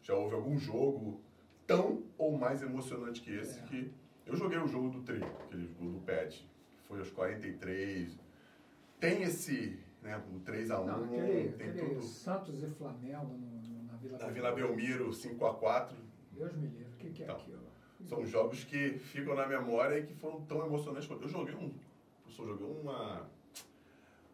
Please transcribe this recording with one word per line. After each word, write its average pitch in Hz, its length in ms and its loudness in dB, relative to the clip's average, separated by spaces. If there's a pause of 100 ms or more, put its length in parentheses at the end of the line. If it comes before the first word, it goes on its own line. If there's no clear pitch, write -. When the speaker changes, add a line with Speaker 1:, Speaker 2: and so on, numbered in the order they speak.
Speaker 1:
já - 100 2
houve 107 220 4
algum 135 240 2
jogo 113 600 2 (460)
tão - 380 8 (160)
ou 151 180 6
mais 135 240 4
emocionante 127 600 -4
que 110 140 -8
esse, - 260 -6
Speaker 2:
É. - 20 -10
Speaker 1:
que 127 280 -4 (360)
eu 127 80 0
joguei 170 240 2
o 151 80 2
jogo 127 240 2
do 127 100 -6
Tri, 113 220 -2
aquele - 440 -6 (120)
gol 87 140 -2
do 90 80 -6
Pet, 80 460 -2 (300)
que - 100 -20
foi 101 120 -6
aos 92 100 -4
quarenta 98 380 0
e 92 60 -4
três. 92 640 -2 (840)
Tem 175 240 4
esse, 123 560 0 (240)
né, 107 180 -4 (140)
o 90 60 -6
três 110 280 -2
a 107 100 2
um, 95 60 2
Speaker 2:
Não, 113 200 0
aquele, 120 480 4
Speaker 1:
tem - 160 -4
Speaker 2:
aquele - 260 0
Speaker 1:
tudo. 123 80 -4
Speaker 2:
Santos 175 600 -4
e 156 40 -4
Flamengo 139 680 -6
no, 123 40 -8
no, 117 460 -8
na 120 140 -10
Vila 127 200 -8
Speaker 1:
Na 113 80 -4
Speaker 2:
Belmiro. 110 80 -2
Speaker 1:
Vila 123 180 2 (160)
Belmiro, 117 460 2
cinco 117 320 -2
a 110 100 6
quatro. - 420 4 (340)
Speaker 2:
Deus 165 220 -4
me 151 140 0
livre, 117 260 -8
o - 40 -16
que 175 140 -8
que - 100 -10
é - 40 -8
Speaker 1:
Então, - 120 -4
Speaker 2:
aquilo? - 280 -12 (420)
Speaker 1:
são 117 180 -2
jogos - 400 4
que 139 340 0
ficam 139 360 -2
na 135 120 4
memória 127 520 4
e 151 60 -2
que - 80 -10
foram 156 320 -6
tão 151 200 0
emocionantes 147 420 0
quanto - 160 -6
eu 147 60 -2
joguei 135 260 -2
um, 143 180 -6 (520)
eu - 60 -18
só - 140 -10
joguei 104 220 -4
uma, 127 580 -4 (1080)